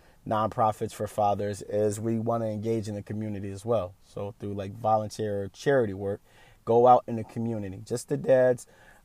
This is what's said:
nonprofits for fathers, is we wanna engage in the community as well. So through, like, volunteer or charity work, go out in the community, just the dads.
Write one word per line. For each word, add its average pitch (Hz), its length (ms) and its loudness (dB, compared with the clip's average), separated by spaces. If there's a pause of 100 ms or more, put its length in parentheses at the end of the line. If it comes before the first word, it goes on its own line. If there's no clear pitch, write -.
(280)
nonprofits 110 640 0
for 107 140 -6
fathers, 101 560 -2
is 104 360 0
we 113 200 -2
wanna 113 300 -2
engage 107 380 -2
in 104 80 -6
the 104 80 -8
community 104 480 -6
as 98 140 -12
well. 101 300 -2 (100)
So 101 340 -10
through, 101 140 -8
like, 98 260 -8
volunteer 107 640 0
or 95 40 -8
charity 123 460 0
work, 101 260 -6 (460)
go 120 200 6
out 123 200 8
in 117 100 -6
the 110 80 -6
community, 110 580 -6
just 113 280 -8
the 143 80 -2
dads. 127 480 4 (380)